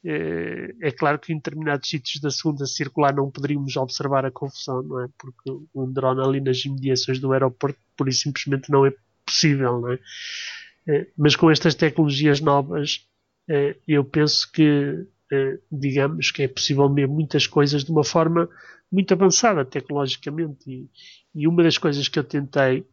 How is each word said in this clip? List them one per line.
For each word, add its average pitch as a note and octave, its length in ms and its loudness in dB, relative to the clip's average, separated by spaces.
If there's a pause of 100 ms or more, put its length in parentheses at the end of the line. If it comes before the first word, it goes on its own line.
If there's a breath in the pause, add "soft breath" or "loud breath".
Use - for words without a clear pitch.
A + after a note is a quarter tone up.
É, E3 760 -6
é D3+ 80 0
claro D3 280 -2
que - 140 -8
em D#3 40 -2
determinados D3 520 -6
sítios D3 320 -8
da D3 100 -2
segunda C#3 360 -4
circular C#3 480 0
não C#3 160 -2
poderíamos C#3+ 460 -4
observar C3+ 500 -2
a C3 40 -4
confusão, C3+ 520 -8
não C#3+ 180 -8
é? B2 80 -8 (100)
Porque C3+ 320 -14 (240)
um C3 160 -6
drone C3 300 0
ali C3+ 200 0
nas C3 240 -2
imediações C3 540 -2
do C3 140 0
aeroporto C3 460 0 (180)
pura C3+ 140 0
e - 20 -2
simplesmente C#3 580 -4
não C3+ 140 6
é C#3 80 4 (320)
possível, C3+ 560 2
não B2 120 -4
é? B2+ 60 -4 (880 loud breath)
É, D3 200 0 (100)
mas D3 180 4
com E3 160 6
estas D3+ 240 4
tecnologias D3 680 2
novas, D3 680 -2 (400)
é, C#3+ 280 0 (120)
eu C#3+ 160 4
penso - 480 0
que, D3+ 540 2 (260)
é, C3+ 260 0 (140)
digamos C#3 580 0
que - 120 -6
é C3 60 0
possível C#3 420 0
mesmo C#3 240 0
muitas D3+ 320 0
coisas C#3+ 360 2
de C#3+ 80 -8
uma D#3 140 2
forma E3+ 440 2 (440 loud breath)
muito F#3 200 2
avançada F#3 520 4
tecnologicamente C#3+ 1040 -6
e, C3 200 -14 (440 loud breath)
e D#3 140 0
uma E3+ 140 4
das D#3+ 140 6
coisas C#3+ 320 -2
que - 100 -2
eu C#3+ 60 0
tentei C#3 680 0